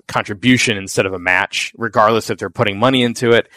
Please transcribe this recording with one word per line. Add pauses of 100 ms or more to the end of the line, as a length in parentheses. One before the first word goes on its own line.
contribution
instead
of
a
match,
regardless
if
they're
putting
money
into
it,